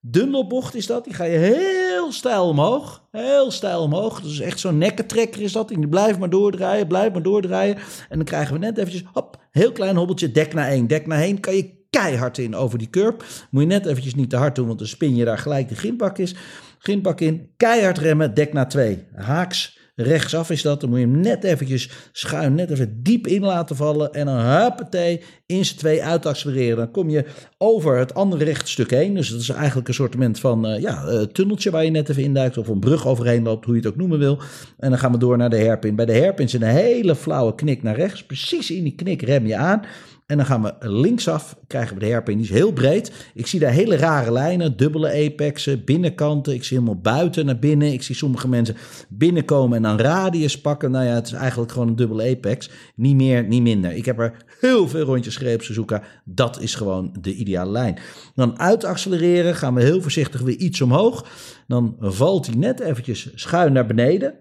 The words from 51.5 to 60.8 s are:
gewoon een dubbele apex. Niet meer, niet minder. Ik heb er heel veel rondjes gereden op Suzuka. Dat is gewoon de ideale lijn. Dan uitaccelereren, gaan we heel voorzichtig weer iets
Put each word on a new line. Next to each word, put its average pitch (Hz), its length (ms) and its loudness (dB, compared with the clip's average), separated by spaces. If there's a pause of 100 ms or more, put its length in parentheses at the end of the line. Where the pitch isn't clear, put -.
gewoon 120 160 -2
een 113 80 2
dubbele 113 340 0
apex. 113 400 -2 (260)
Niet 135 200 4
meer, 131 320 4
niet 120 140 2
minder. 101 300 2
Ik 87 140 -6
heb 117 140 -2
er 117 140 0 (260)
heel 240 280 4
veel 120 180 -2
rondjes 123 300 -2
gereden 123 240 -2
op - 60 -10
Suzuka. 110 360 -4 (240)
Dat 117 360 -2
is - 140 -4
gewoon 95 460 -4
de 98 120 -4
ideale 95 380 -4
lijn. 113 280 -2 (360)
Dan 120 240 0
uitaccelereren, 175 960 0
gaan 131 180 -2
we 123 100 4
heel 165 180 4
voorzichtig 139 400 -2
weer 127 160 -2
iets - 240 -2